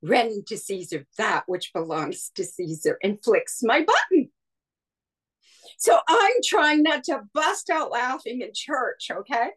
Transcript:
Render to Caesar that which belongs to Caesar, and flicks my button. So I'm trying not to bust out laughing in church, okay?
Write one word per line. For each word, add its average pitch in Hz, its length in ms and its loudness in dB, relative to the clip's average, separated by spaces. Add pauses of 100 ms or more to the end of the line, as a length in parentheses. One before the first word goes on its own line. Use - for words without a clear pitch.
Render 226 460 0
to 214 100 -8
Caesar 170 480 -8 (120)
that 202 300 0
which 180 260 -6
belongs 160 600 -6
to 190 80 -6
Caesar, 160 600 -4
and 208 200 -2
flicks - 400 0
my 269 220 2
button. 381 460 4 (1500)
So - 300 4
I'm 403 260 6 (120)
trying 302 380 4
not 294 220 2
to 269 180 -2 (100)
bust 320 360 -2
out 320 220 -2
laughing 247 500 -4
in 220 120 -10
church, - 580 -4
okay? 233 460 -4